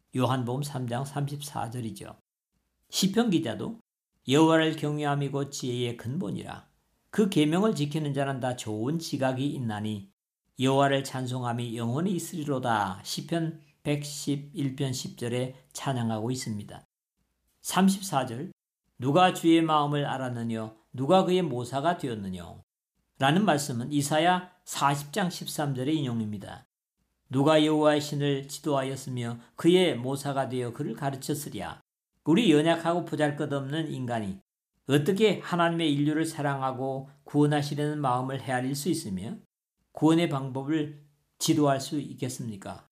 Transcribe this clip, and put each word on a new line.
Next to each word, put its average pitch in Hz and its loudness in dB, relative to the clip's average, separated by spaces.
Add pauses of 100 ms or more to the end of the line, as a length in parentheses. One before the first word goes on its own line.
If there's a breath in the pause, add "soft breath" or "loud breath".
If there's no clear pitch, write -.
(140)
요한복음 127 2
삼 135 -6
장 120 -4
삼십사 143 -6
절이죠. 113 -10 (720)
시편 220 2
기자도 123 -2 (480)
"여호와를 160 6
경외함이 143 -2
곧 139 -4
지혜의 120 -4
근본이라. 117 -8 (400)
그 202 2
계명을 170 2
지키는 147 -2
자는 135 -2
다 127 -2
좋은 113 -4
지각이 131 -2
있나니 107 -4 (480)
여호와를 135 4
찬송함이 123 -4
영원히 131 -2
있으리로다." 127 -2
시편 160 -4 (220 loud breath)
백십일 143 -4
편 135 -2
십 - -10
절에 123 -4 (200 loud breath)
찬양하고 117 -2
있습니다. 107 -6 (800)
삼십사 185 2
절, 127 -8 (460)
"누가 175 4
주의 165 6
마음을 147 2
알았느냐? 117 -4 (200 soft breath)
누가 160 4
그의 185 2
모사가 139 -2
되었느냐?" 95 -8 (560)
라는 156 6
말씀은 143 0
이사야 160 2 (140)
사십 - 0
장 196 0
십삼 147 -4
절의 127 -2
인용입니다. 113 -6 (600)
"누가 151 4
여호와의 151 4
신을 143 -2
지도하였으며 131 -4 (180 loud breath)
그의 170 6
모사가 135 -2
되어 123 -4
그를 165 -6
가르쳤으랴?" 131 -6 (420)
우리 180 6
연약하고 165 4
보잘것없는 147 -2
인간이 117 -6 (480)
어떻게 190 4
하나님의 170 0
인류를 151 2
사랑하고 135 -4 (140 loud breath)
구원하시려는 147 2
마음을 131 0
헤아릴 131 -2
수 143 -4
있으며 101 -4 (560)
구원의 165 4
방법을 139 -4 (360)
지도할 147 4
수 147 -6
있겠습니까? 120 -8